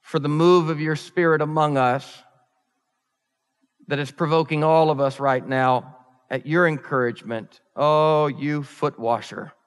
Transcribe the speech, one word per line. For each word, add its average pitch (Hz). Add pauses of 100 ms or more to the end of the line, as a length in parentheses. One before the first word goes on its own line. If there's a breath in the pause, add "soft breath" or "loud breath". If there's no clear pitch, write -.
for -
the 143
move 165
of 151
your 156
Spirit 160
among 151
us 131 (1600)
that 143
is 139
provoking 156
all 160
of 139
us 135
right 135
now 131 (340)
at 131
your 170
encouragement. 120 (140)
Oh, 151
you 143
foot -
washer. 113 (140)